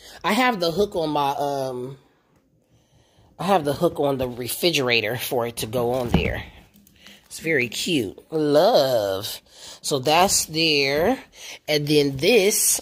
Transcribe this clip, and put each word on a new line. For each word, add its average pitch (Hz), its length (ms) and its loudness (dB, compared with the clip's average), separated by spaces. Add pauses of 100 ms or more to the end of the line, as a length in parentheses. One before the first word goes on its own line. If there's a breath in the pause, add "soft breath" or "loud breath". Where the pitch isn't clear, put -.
(260 loud breath)
I 185 80 0
have 247 260 2
the 170 120 0
hook 202 260 -2
on 156 140 -2
my, 143 180 0 (100)
um, 135 580 -6 (1400 soft breath)
I 160 60 -8
have 185 180 2
the 143 80 0
hook 165 300 0
on 143 160 0
the 127 100 -4
refrigerator 123 880 0
for 120 320 -2
it 117 100 -8
to 113 100 -6
go 120 260 -2
on 123 160 -2
there. - 340 0 (840 loud breath)
It's - 120 -16
very 135 300 -2
cute. 120 500 -4 (100)
Love. 143 1120 2 (420 loud breath)
So 143 180 -2
that's 160 480 2
there. 156 720 0 (480 loud breath)
And 147 220 0
then 143 300 4
this, 202 640 2